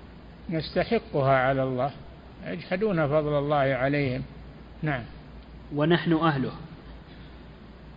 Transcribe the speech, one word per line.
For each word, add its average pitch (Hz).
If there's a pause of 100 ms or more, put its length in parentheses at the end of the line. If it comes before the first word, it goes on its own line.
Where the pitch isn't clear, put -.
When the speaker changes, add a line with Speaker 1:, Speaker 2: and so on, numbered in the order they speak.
(500)
Speaker 1:
نستحقها 156
على 135
الله"، 131 (560)
يجحدون 185
فضل 147
الله 143
عليهم. 135 (600)
نعم. 143 (720)
Speaker 2:
"ونحن 160
أهله". 147 (1400)